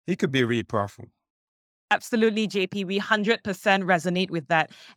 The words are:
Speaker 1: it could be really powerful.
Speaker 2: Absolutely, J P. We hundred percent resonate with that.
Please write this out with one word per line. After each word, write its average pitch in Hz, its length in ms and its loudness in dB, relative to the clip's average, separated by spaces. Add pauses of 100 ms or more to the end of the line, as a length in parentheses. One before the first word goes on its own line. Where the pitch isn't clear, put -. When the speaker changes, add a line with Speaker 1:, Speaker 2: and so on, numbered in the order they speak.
Speaker 1:
it 185 120 -2
could 180 120 0
be 131 140 2
really 117 180 0
powerful. 101 440 -4 (840)
Speaker 2:
Absolutely, 220 560 0
J 190 200 -2
P. 196 180 -6
We 196 140 -2
hundred 214 440 0
percent 196 420 0
resonate 180 460 0
with 160 180 -6
that. 160 220 2 (260)